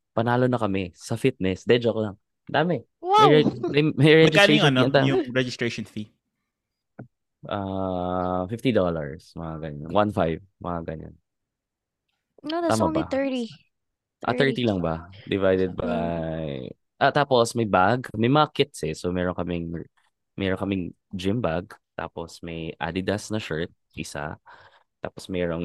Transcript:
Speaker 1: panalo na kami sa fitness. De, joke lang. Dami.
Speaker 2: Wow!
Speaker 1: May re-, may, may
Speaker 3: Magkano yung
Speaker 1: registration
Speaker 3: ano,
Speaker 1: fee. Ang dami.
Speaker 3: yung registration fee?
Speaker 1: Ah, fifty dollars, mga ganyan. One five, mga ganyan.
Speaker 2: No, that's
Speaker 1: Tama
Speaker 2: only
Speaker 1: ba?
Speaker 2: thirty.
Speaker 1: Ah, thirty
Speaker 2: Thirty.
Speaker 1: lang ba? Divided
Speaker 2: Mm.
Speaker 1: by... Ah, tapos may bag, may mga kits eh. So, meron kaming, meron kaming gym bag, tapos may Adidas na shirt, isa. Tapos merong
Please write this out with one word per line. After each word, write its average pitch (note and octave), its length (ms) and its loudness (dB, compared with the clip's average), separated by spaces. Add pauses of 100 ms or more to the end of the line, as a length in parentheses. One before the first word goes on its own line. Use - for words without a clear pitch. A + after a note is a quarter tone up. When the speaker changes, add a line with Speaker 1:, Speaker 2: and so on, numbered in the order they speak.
(120)
Speaker 1:
panalo A#2+ 320 2
na B2 160 0
kami F#2+ 320 -2
sa - 240 -6
fitness. F#2+ 480 -2
De, A#2+ 160 4
joke A2 240 0
lang. G2 160 -8 (240)
Dami. D3+ 400 -2 (160)
Speaker 2:
Wow! G4+ 320 6
Speaker 1:
May D3+ 80 8
re-, - 80 2 (160)
may, D3+ 180 2 (140)
may D3+ 160 6 (160)
Speaker 3:
Magkano F3+ 240 6
yung - 80 4
Speaker 1:
registration E3 80 6
Speaker 3:
ano, C3+ 80 4
Speaker 1:
fee. B2+ 80 4
Ang C3+ 80 2
dami. C3+ 160 4
Speaker 3:
yung C3+ 140 2 (100)
registration A#2+ 560 -4
fee? G#2+ 200 -12 (1400)
Speaker 1:
Ah, F#2 1040 -2
fifty A#2+ 160 -2
dollars, E2 640 0
mga D#2+ 220 -10 (100)
ganyan. D2+ 240 -12
One G#2 240 2
five, F2 320 0 (160)
mga E2+ 240 -6
ganyan. D#2+ 300 -12 (1300)
Speaker 2:
No, D#4 160 -6
that's D#4+ 160 2
Speaker 1:
Tama A3 160 2
Speaker 2:
only D#4 120 -2
Speaker 1:
ba? - 40 -10
Speaker 2:
thirty. C4 400 -4 (720)
Speaker 1:
Ah, - 160 -2
thirty C3+ 240 2
Speaker 2:
Thirty. A#2+ 80 2
Speaker 1:
lang F#2+ 160 2
ba? E2 240 -4 (160)
Divided F#2+ 480 2
Speaker 2:
Mm. - 80 -8
Speaker 1:
by... E2 680 -4 (520)
Ah, C3+ 80 6
tapos C3 480 2
may A#2 80 0
bag, G2+ 480 2
may A2 160 2
mga D3 240 4
kits - 320 -2
eh. D#2 80 -4
So, F2+ 160 -6
meron F2+ 240 0
kaming, E2+ 400 -6 (640)
meron F#2 240 -2
kaming G2 240 -2 (320)
gym G2 240 -2
bag, F2 320 -4 (240)
tapos E2+ 480 -12
may E2 320 -10
Adidas F#2+ 560 -4
na G#2+ 80 -4
shirt, E2 320 -6 (240)
isa. D2+ 400 -10 (640)
Tapos - 320 -12
merong F2 320 -2